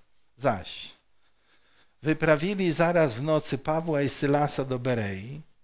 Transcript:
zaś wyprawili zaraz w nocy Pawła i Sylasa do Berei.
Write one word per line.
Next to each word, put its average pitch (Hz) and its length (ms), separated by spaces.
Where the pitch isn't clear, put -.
zaś - 580
wyprawili 160 640
zaraz 165 420
w 120 100
nocy 151 340
Pawła 156 440
i 139 80
Sylasa 143 560
do 127 140
Berei. 117 640